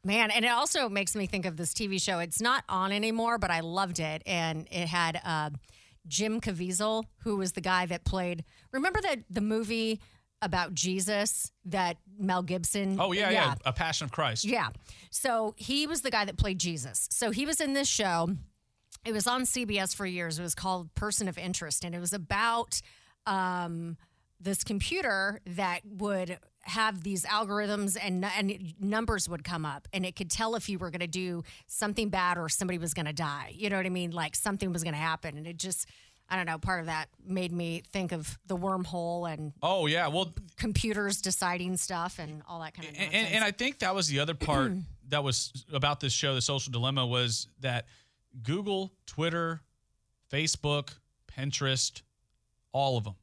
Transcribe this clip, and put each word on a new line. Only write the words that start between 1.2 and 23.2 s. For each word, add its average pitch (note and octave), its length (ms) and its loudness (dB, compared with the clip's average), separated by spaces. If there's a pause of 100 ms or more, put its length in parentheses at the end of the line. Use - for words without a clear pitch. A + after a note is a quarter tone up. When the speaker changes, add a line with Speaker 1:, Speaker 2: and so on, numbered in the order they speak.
Speaker 1:
think F#3+ 200 -2
of E3 100 -4
this E3 180 -2
T G#3+ 120 -2
V F#3+ 120 0
show. F3+ 200 0
It's E3+ 240 -2
not B3 260 4
on F#3+ 240 0
anymore, A3+ 460 0
but F#3+ 120 0
I E3 100 2
loved F3 380 0
it. D#3 280 -4
And E3 440 0
it F3 160 -2
had, E3 380 2
uh, D#3 260 0 (560)
Jim G#3+ 340 0
Caviezel, G3+ 640 0 (200)
who G#3 120 0
was F#3+ 160 0
the F#3+ 80 -4
guy F3+ 260 2
that E3+ 180 -4
played, F3+ 400 0 (280)
remember F#4 280 2
the, C#4+ 280 0
the G3+ 140 -2
movie A3 580 0 (400)
about F3+ 320 0
Jesus F#3+ 760 0 (160)
that F3 320 0 (200)
Mel F#3 240 2
Gibson? F#3+ 560 0
Speaker 2:
Oh, F3+ 140 4
yeah, G3 160 4
yeah. F3 200 6
Speaker 1:
Yeah. C#3 60 2 (120)
Speaker 2:
A B2+ 80 4
Passion C#3+ 320 0
of A#2+ 60 -6
Christ. A#2+ 320 2
Speaker 1:
Yeah. G#3+ 240 2 (420)
So A3+ 480 2
he C#4 280 0
was D#4+ 160 -2
the C4 80 0
guy G#3+ 140 2
that F#3+ 140 -4
played F#3+ 220 2
Jesus. C#3+ 500 -2
So A3+ 200 2
he A#3 140 0
was D#4 160 0
in C#4 140 2
this C#4 140 2
show. F3 420 2 (760)
It A3+ 80 -4
was G#3+ 140 2
on B3+ 180 4
C B3 220 0
B G3+ 120 0
S F#3+ 140 0
for G3 140 -4
years. E3+ 320 -2
It F3 40 -4
was E3 120 -2
called F#3 400 -2
Person G#3 340 0
of F3 80 -4
Interest, F3+ 480 -2
and F3 100 -4
it F3 60 -4
was F3 140 0
about, A3+ 680 2 (460)